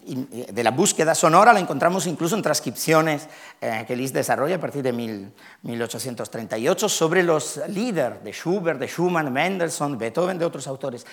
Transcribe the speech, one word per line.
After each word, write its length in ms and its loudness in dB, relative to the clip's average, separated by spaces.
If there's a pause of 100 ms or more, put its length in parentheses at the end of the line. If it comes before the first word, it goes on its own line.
de 560 -6
la 80 6
búsqueda 460 4
sonora 360 8
la 60 8
encontramos 480 0
incluso 300 -2
en 60 -2
transcripciones, 840 0 (320)
eh, 240 -4
que 120 -6
Liszt 180 -4
desarrolla 400 0
a 60 -4
partir 240 -6
de 80 2
mil, 400 -6 (300)
mil 200 -4
ochocientos 480 -6
treinta 260 -6
y 120 0
ocho 200 2
sobre 360 2
los 420 0
Lieder 560 -2
de 100 -12
Schubert, 460 -2
de 80 -6
Schumann, 460 -2
Mendelssohn, 680 -2
Beethoven, 400 -2
de 60 -2
otros 240 -6
autores. 440 -10